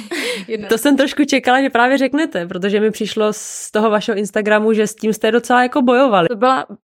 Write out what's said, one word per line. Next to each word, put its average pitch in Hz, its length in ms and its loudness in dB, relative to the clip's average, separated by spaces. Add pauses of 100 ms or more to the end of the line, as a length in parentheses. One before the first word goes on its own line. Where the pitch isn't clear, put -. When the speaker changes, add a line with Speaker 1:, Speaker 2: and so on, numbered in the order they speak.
(200)
Speaker 1:
<laughs> 466 280 -8
jedna. 214 200 -8
Speaker 2:
To 226 100 0
jsem 285 180 2
trošku 285 280 0
čekala, 262 380 0
že 269 80 0
právě 254 280 2
řeknete, 269 480 -2
protože 190 340 -2
mi 214 100 2
přišlo 214 420 -2
z - 380 -12
toho 214 200 2
vašeho 208 280 0
Instagramu, 214 540 0
že 214 140 2
s 214 80 -6
tím 214 180 -2
jste 220 180 0
docela 240 320 2
jako 254 200 0
bojovali. 240 460 4
Speaker 3:
To 240 80 -6
byla 254 300 0 (220)